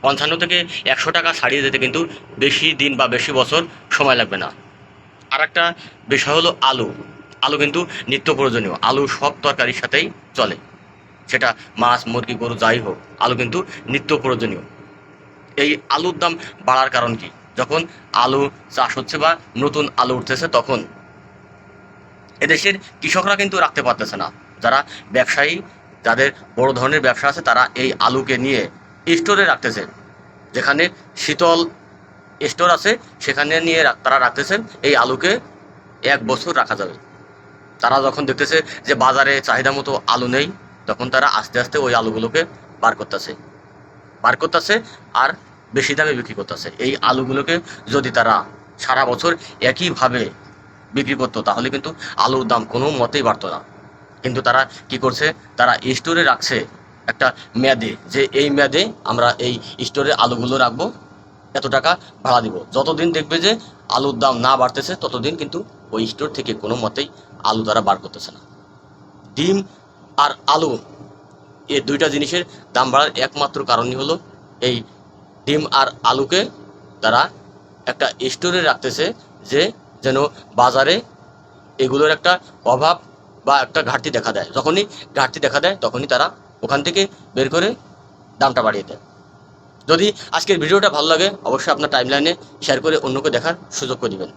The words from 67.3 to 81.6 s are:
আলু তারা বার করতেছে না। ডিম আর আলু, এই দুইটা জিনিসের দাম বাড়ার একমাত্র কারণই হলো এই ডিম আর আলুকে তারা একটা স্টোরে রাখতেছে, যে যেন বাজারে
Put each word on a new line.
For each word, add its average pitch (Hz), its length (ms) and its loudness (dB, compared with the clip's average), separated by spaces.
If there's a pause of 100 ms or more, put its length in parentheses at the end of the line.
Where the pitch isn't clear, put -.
আলু 110 200 2
তারা 107 200 4
বার 98 140 4
করতেছে - 320 -14
না। - 60 -20 (960)
ডিম 180 200 2 (680)
আর 143 60 2 (240)
আলু, 160 160 2 (1040)
এই 139 60 2
দুইটা 139 280 0
জিনিসের 147 340 -2 (320)
দাম 127 160 4
বাড়ার 139 200 4 (160)
একমাত্র 143 320 -4 (120)
কারণই 120 300 0
হলো 147 140 -2 (460)
এই 123 160 0 (720)
ডিম 151 160 2 (180)
আর - 80 2 (220)
আলুকে 135 300 2 (640)
তারা 113 200 4 (640)
একটা 127 200 -2 (240)
স্টোরে 180 320 -2
রাখতেছে, 135 420 0 (460)
যে 143 120 2 (420)
যেন 135 140 2 (380)
বাজারে 131 380 4 (840)